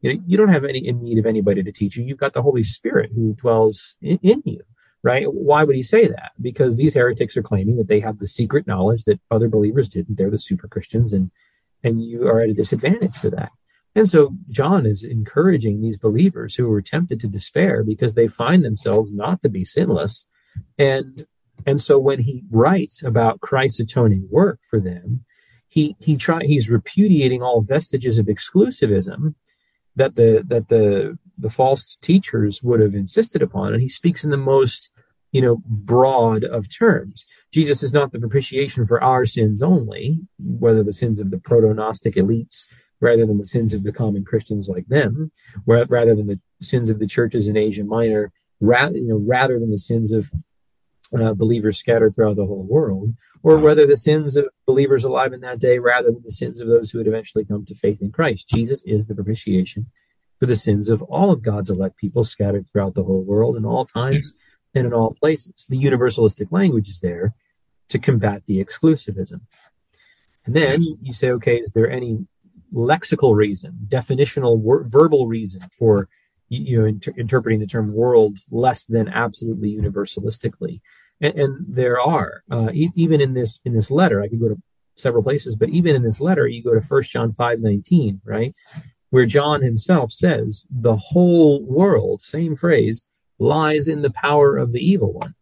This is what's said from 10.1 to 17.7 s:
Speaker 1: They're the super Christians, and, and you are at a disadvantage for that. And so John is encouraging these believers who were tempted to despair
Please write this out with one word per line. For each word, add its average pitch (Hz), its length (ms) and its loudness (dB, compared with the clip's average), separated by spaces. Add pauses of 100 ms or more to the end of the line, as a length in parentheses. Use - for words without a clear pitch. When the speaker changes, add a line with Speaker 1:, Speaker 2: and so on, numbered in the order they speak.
Speaker 1:
They're 95 140 0
the 98 80 -2
super - 300 -6
Christians, 110 460 -4
and, 92 160 0 (520)
and 113 220 0
you 117 240 -4
are 113 120 4
at 113 100 0
a 104 40 -2
disadvantage 139 640 -2
for - 140 -4
that. - 220 -8 (420)
And 214 120 4
so 151 300 4 (140)
John 143 340 0
is 101 180 0
encouraging 113 760 0
these 110 160 -4
believers 113 600 0
who 123 120 0
were 104 140 2
tempted 147 380 -4
to 117 60 -8
despair 107 560 -2